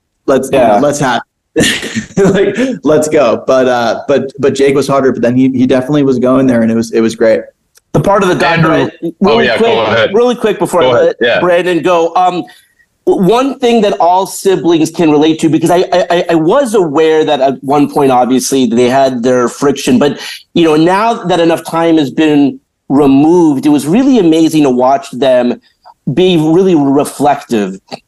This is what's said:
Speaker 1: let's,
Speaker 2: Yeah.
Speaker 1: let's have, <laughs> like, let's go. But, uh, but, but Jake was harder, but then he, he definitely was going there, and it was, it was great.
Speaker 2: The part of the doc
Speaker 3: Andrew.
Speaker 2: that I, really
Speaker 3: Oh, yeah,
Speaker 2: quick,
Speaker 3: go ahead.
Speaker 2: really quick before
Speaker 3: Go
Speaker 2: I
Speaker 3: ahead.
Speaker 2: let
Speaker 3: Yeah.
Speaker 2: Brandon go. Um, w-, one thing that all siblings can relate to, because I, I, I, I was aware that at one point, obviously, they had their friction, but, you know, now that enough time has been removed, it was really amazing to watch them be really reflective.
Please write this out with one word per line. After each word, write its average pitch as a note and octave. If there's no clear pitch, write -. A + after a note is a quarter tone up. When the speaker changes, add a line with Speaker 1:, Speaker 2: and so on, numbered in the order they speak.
Speaker 1:
let's, C3
Speaker 2:
Yeah. A2+
Speaker 1:
let's C#3+
have, B2
<laughs> -
like, G3+
let's D3+
go. A#2+
But, C3
uh, A#2
but, C3+
but C3+
Jake C3+
was C#3
harder, C3+
but A2+
then A#2+
he, C3
he B2+
definitely C3+
was C3+
going C3
there, A#2+
and A2+
it A2+
was, A2+
it A#2
was A2+
great. A2
Speaker 2:
The D3
part G3+
of F#3+
the F3
doc E3+
Speaker 3:
Andrew. D#3+
Speaker 2:
that C#3+
I, -
really E3
Speaker 3:
Oh, A3
yeah, A#3
Speaker 2:
quick, A3+
Speaker 3:
go A3
ahead. G3
Speaker 2:
really A#3+
quick G#3+
before F3
Speaker 3:
Go B2+
Speaker 2:
I -
Speaker 3:
ahead. A#2
Speaker 2:
let -
Speaker 3:
Yeah. G#2+
Speaker 2:
Brandon F3
go. E3
Um, F3+
w-, F#3
one B3+
thing A#3
that G3+
all F3+
siblings E3
can E3
relate D3+
to, E3
because D#3
I, F3
I, F3+
I, E3+
I E3+
was G#3
aware D#3+
that D3
at C3
one C#3+
point, C#3
obviously, B2+
they A#2+
had C3
their B2
friction, C3+
but, C#3+
you E3+
know, D#3
now F#3+
that F3+
enough E3
time E3
has C#3+
been C#3+
removed, D3
it D3+
was C#3+
really B3+
amazing D#3+
to C#3
watch B2+
them B2
be F3+
really E3
reflective. C3